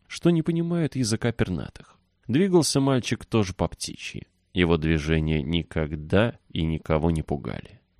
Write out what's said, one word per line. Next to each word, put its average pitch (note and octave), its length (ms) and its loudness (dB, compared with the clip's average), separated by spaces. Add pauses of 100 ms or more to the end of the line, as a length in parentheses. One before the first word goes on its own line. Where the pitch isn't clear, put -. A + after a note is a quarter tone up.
что - 240 0
не E3 100 2
понимают E3+ 540 -2
языка A#2 360 -2
пернатых». - 680 -6 (280)
Двигался E3 520 4
мальчик C3+ 460 0
тоже G2+ 280 0
по E2 140 -2
птичьи. - 600 -12 (260)
Его E2+ 240 4
движения D#2 680 2
никогда D#2+ 960 -2 (100)
и E2 140 -4
никого D#2+ 480 0
не D#2 100 0
пугали, - 600 -10 (180)